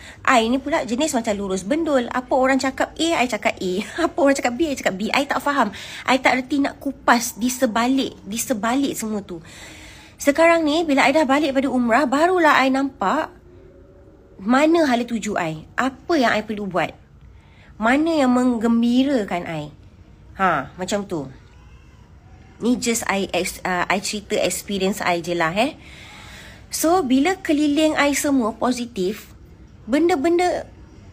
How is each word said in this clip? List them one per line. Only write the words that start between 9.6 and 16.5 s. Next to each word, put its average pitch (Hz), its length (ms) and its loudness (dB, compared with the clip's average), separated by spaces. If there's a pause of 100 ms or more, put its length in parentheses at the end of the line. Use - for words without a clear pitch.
Sekarang 330 440 4
ni, 320 240 0
bila 269 240 4
I 269 40 2
dah 311 120 4
balik 269 320 2
pada 277 160 0
umrah, 247 320 2
barulah 320 560 4
I 262 80 2
nampak 269 640 -2 (1040)
mana 302 480 4
hala 240 200 0
tuju 214 320 -4
I. 160 360 -4
Apa 269 480 -2
yang 220 160 2
I 214 80 -4
perlu 208 240 -8